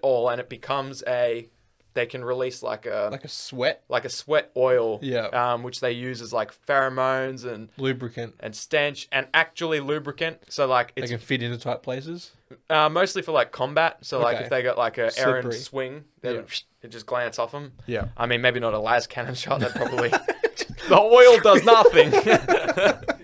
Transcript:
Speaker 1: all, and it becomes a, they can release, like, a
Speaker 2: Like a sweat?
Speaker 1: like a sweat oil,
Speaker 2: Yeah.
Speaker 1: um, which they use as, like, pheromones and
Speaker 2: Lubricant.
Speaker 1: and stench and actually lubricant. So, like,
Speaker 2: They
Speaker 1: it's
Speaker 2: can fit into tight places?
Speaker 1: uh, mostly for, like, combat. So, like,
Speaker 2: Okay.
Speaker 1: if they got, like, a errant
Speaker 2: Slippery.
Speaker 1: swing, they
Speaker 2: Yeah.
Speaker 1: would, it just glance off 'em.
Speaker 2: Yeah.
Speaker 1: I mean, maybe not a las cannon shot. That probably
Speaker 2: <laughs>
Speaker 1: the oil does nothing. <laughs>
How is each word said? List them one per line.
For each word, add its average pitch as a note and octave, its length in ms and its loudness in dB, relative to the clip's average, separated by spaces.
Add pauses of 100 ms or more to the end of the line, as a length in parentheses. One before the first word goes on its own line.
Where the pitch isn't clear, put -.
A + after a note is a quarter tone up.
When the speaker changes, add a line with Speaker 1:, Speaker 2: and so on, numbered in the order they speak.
Speaker 1:
all, B2 260 0
and A#2+ 100 -4
it B2 100 -12
becomes C3+ 580 -8
a, A#2+ 420 -2 (440)
they A#2+ 120 -2
can B2 200 -10
release, B2+ 360 -4
like, A2+ 240 -8
a G#2 240 -4
Speaker 2:
Like C3+ 140 -12
a C#3+ 60 -16
sweat? - 580 -6
Speaker 1:
like A#2+ 160 -4
a B2+ 60 -10
sweat - 480 -4
oil, B2 440 2
Speaker 2:
Yeah. B2 260 -4
Speaker 1:
um, A#2+ 360 -2
which B2 160 -12
they B2 140 -2
use B2 280 -10
as, A2+ 120 -12
like, G#2+ 180 -4 (160)
pheromones C3 760 -2
and A2+ 320 -12
Speaker 2:
Lubricant. B2 640 -6
Speaker 1:
and G#2+ 120 -10
stench D3 600 -4
and C3 200 -2
actually D#3+ 460 -2
lubricant. D3 600 -6 (100)
So, C#3+ 180 -2
like, B2 280 0
Speaker 2:
They C3+ 80 -6
Speaker 1:
it's A#2+ 80 -6
Speaker 2:
can A#2 100 -8
fit C3 200 -4
into A#2+ 160 -6
tight A#2+ 260 -8
places? C#3+ 480 -12 (380)
Speaker 1:
uh, D#3 200 4
mostly F#3 320 -2
for, E3 100 -8
like, C3 220 0
combat. D3+ 480 -2
So, - 180 -6
like, A#2+ 160 2
Speaker 2:
Okay. A2+ 80 -6
Speaker 1:
if A#2 60 -10
they C3 120 0
got, B2 160 -2
like, A2+ 200 -2
a B2 60 -2 (140)
errant B2+ 280 0
Speaker 2:
Slippery. A#2+ 80 -4
Speaker 1:
swing, C3 500 -10 (180)
they B2 120 -6
Speaker 2:
Yeah. - 80 -6
Speaker 1:
would, - 200 -10 (200)
it A#2+ 80 -20
just A2+ 160 -18
glance A#2+ 340 -4
off A#2 160 -6
'em. C#3+ 160 -14 (160)
Speaker 2:
Yeah. A2+ 200 -4 (100)
Speaker 1:
I A#2+ 80 -4
mean, A#2+ 160 0
maybe B2 180 0
not A#2 140 -2
a G#2+ 60 -2
las A#2 280 0
cannon B2+ 280 -10
shot. C3+ 260 -4
That B2 120 -4
probably A#2+ 360 -2
Speaker 2:
<laughs> - 800 -4
Speaker 1:
the F#3 100 8
oil A#3 400 10
does F#3 240 8
nothing. A3+ 480 8
<laughs> - 1120 2